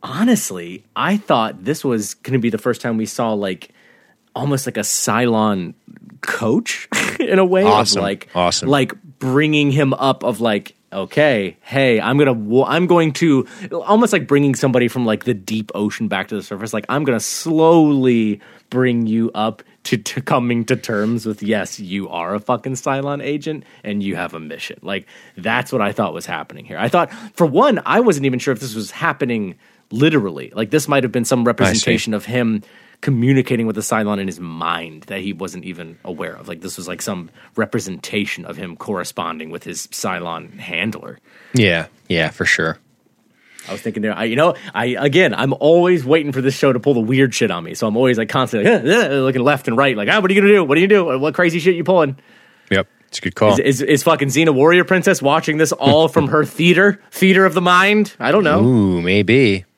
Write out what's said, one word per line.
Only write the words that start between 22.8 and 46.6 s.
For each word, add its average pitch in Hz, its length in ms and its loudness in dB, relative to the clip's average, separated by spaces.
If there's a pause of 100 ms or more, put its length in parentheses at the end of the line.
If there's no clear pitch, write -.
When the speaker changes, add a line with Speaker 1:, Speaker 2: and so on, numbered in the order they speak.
Speaker 1:
agent 147 440 -8 (180)
and 104 180 -6
you 95 140 -6
have 87 180 -8
a 82 60 -12
mission." 76 420 -14
Like, 98 240 -8 (320)
that's 113 340 -2
what 127 100 0
I 101 100 0
thought 104 220 -4
was 85 120 -10
happening 78 400 -12
here. 76 140 -14
I 110 80 -2
thought, 175 240 0 (240)
for 175 100 2
one, 180 400 2
I 175 140 2
wasn't 170 260 2
even 127 140 0
sure 135 140 -2
if 107 80 -4
this 127 120 -10
was 107 180 -8
happening 120 640 -4 (360)
literally. 110 640 0
Like, 107 140 -4
this 151 180 0
might 139 160 2
have 123 80 -2
been 120 140 -2
some 127 160 0
Speaker 2:
I - 20 0
see. 117 40 2
Speaker 1:
representation 107 680 0
of 104 100 -4
him 113 400 -2 (380)
communicating 127 680 2
with 107 80 -2
the 107 60 -6
Cylon 104 400 -2
in 98 60 -4
his 85 120 -8
mind 82 680 -6
that 98 120 -10
he 95 140 -8
wasn't 90 320 -12
even 82 400 -14
aware - 300 -10
of. 82 120 -20
Like, 82 140 -14
this - 160 -12
was, 87 100 -14
like, 87 140 -10
some 90 280 -8 (280)
representation 101 880 -6
of 85 100 -14
him 87 220 -14
corresponding 85 720 -8
with 82 160 -14
his 85 220 -12
Cylon 85 720 -10
handler. 90 600 -8 (340)
Speaker 2:
Yeah, 87 340 2 (200)
yeah, 82 220 0
for - 160 -6
sure. 80 320 0 (920)
Speaker 1:
I 95 40 -10
was 104 80 -12
thinking 107 200 -6
there, 104 160 -4
I, 107 60 -4
you 113 120 -2
know, 160 200 2 (180)
I, 113 120 -2 (120)
again, 143 380 2
I'm 135 180 0
always 175 500 4
waiting 147 280 2
for 135 100 -4
this 135 160 0
show 139 160 2